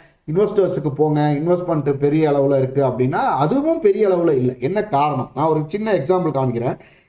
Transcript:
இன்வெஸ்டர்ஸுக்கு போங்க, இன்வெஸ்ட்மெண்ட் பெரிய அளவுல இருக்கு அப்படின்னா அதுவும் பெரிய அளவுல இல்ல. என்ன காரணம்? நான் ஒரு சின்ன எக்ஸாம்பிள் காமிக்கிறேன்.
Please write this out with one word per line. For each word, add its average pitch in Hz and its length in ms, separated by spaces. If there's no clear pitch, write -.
இன்வெஸ்டர்ஸுக்கு 175 640
போங்க, 151 460
இன்வெஸ்ட்மெண்ட் 165 540
பெரிய 143 380
அளவுல 139 260
இருக்கு 131 260
அப்படின்னா 127 320
அதுவும் 254 640
பெரிய 208 280
அளவுல 175 240
இல்ல. 127 280
என்ன 190 240
காரணம்? 147 520
நான் 147 120
ஒரு 156 200
சின்ன 214 260
எக்ஸாம்பிள் 165 380
காமிக்கிறேன். 131 480